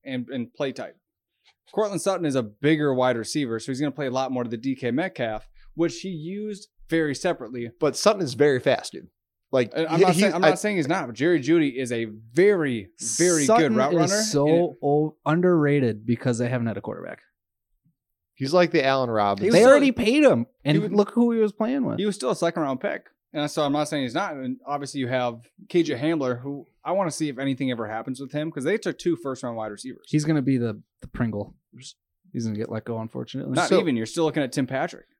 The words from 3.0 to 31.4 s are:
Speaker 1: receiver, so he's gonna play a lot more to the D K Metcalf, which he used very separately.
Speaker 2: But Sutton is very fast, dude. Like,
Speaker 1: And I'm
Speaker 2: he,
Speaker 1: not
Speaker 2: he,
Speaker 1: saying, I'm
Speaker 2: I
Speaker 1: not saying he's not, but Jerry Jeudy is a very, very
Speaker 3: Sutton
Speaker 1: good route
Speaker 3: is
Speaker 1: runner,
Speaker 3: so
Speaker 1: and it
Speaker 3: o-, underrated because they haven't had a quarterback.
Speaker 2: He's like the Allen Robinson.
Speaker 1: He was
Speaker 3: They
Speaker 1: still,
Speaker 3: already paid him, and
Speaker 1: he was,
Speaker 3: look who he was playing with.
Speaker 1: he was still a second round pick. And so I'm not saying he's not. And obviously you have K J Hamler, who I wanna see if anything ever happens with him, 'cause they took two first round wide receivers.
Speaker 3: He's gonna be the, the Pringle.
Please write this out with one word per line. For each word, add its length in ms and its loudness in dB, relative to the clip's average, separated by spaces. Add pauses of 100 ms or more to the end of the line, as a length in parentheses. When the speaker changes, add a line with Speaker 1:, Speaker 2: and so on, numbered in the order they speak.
Speaker 1:
receiver, 420 -4
so 120 -8
he's 80 -4
gonna 120 -2
play 160 -6
a 40 -4
lot 200 -2
more 120 -2
to 60 -8
the 80 -6
D 180 -4
K 160 -4
Metcalf, 560 -4 (280)
which 260 -2
he 80 -8
used 580 -10 (220)
very 260 0
separately. 540 -6 (100)
Speaker 2:
But 160 0
Sutton 260 2
is 140 -4
very 240 4
fast, 340 0
dude. 140 -16 (440)
Like, 240 2
Speaker 1:
And 120 -2
I'm 100 0
Speaker 2:
he, 60 8
Speaker 1:
not 120 6
Speaker 2:
he, 60 2
Speaker 1:
saying, 120 4
I'm 100 0
Speaker 2:
I 60 8
Speaker 1:
not 100 4
saying 180 0
he's 100 0
not, 180 -2
but 100 -10
Jerry 240 2
Jeudy 380 2
is 140 -4
a 140 -2 (280)
very, 560 2 (280)
very 280 4
Speaker 3:
Sutton 280 4
Speaker 1:
good 40 2
route 160 2
Speaker 3:
is 60 4
Speaker 1:
runner, 240 2
Speaker 3:
so 240 2
Speaker 1:
and 80 4 (160)
it 120 -16
Speaker 3:
o-, 320 0 (100)
underrated 800 2
because 340 0
they 100 -2
haven't 180 -2
had 100 -4
a 40 -10
quarterback. 380 -12 (1120)
Speaker 2:
He's 200 -4
like 180 4
the 140 4
Allen 240 2
Robinson. 360 2
Speaker 1:
He 40 2
was 40 4
Speaker 3:
They 80 8
Speaker 1:
still, 80 10
Speaker 3:
already 240 6
paid 300 2
him, 240 4 (180)
and 100 2
Speaker 1:
he 80 2
was, 80 -6
Speaker 3:
look 200 2
who 200 2
he 80 0
was 140 2
playing 320 -2
with. 140 -4
Speaker 1:
he 60 0
was 100 -2
still 160 -2
a 40 -2
second 280 -2
round 180 -4
pick. 240 -6 (260)
And 200 -4
so 120 -2
I'm 100 2
not 160 0
saying 140 -2
he's 100 -6
not. 200 -4
And 320 -8
obviously 340 -6
you 80 -2
have 320 -2 (300)
K 140 2
J 120 -4
Hamler, 460 -2
who 260 -10 (160)
I 80 -4
wanna 200 0
see 180 -4
if 100 -8
anything 320 -2
ever 160 -4
happens 320 -8
with 140 -12
him, 180 -4
'cause 140 -8
they 120 0
took 200 -4
two 180 0
first 280 -8
round 120 -6
wide 160 -6
receivers. 380 -16
Speaker 3:
He's 160 0
gonna 160 0
be 160 2
the, 240 -4 (200)
the 60 -16
Pringle. 480 -6 (800)